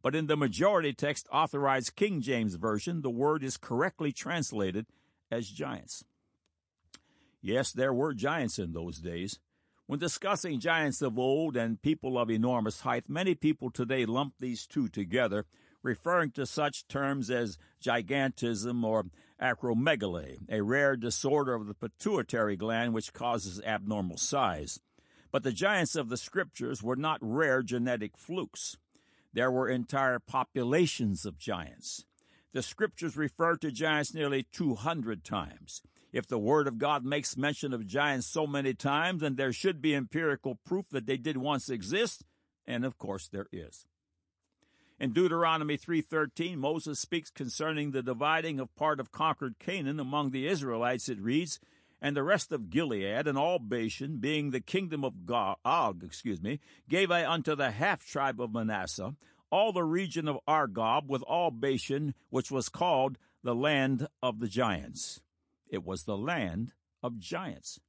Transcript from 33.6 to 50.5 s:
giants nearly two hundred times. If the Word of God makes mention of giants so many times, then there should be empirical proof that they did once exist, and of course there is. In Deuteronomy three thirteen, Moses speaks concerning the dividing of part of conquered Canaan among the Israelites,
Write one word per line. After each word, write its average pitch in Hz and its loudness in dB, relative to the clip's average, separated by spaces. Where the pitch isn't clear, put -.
giants 151 0
nearly 143 0
two 143 0
hundred 113 -4
times. - -6
If 123 -2
the 123 -2
Word 139 4
of 117 -4
God 143 2
makes 143 -2
mention 143 -2
of 113 -4
giants 131 0
so 156 -2
many 139 0
times, 156 0
then 143 0
there 131 2
should 175 0
be 151 4
empirical 139 0
proof 190 -2
that 127 -4
they 135 0
did 139 -2
once 135 0
exist, 135 -2
and 123 -2
of 131 -4
course 98 -6
there 101 -6
is. 82 -14
In 131 0
Deuteronomy 160 4
three 165 0
thirteen, 160 -2
Moses 151 -2
speaks - -4
concerning 147 -4
the 131 -2
dividing 147 0
of 127 -6
part 151 2
of 127 -6
conquered 147 0
Canaan 156 -4
among 139 0
the 135 -2
Israelites, 127 0